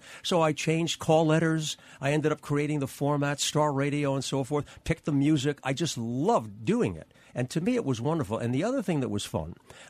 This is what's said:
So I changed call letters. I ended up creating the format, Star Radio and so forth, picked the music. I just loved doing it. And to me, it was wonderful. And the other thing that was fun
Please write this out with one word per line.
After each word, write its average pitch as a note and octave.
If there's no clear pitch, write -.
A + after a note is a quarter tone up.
So F3
I D#3
changed D#3+
call D#3+
letters. D#3+
I C#3
ended D3+
up D3+
creating D3
the C3+
format, C#3+
Star D3+
Radio C#3
and C3+
so C3+
forth, D3
picked -
the E3+
music. C#3+
I C3+
just C#3+
loved A#2+
doing D#3
it. -
And B2+
to E3
me, A#3+
it A#3
was C3
wonderful. B2
And A#2+
the C3+
other B3
thing E3
that A2+
was G#2
fun E2+